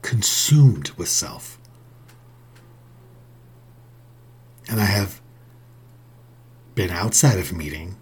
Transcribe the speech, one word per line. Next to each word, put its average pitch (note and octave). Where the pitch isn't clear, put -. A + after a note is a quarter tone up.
consumed -
with -
self. -
And A2
I G#2
have G2
been F#2
outside G#2
of F2+
a F2
meeting D#2+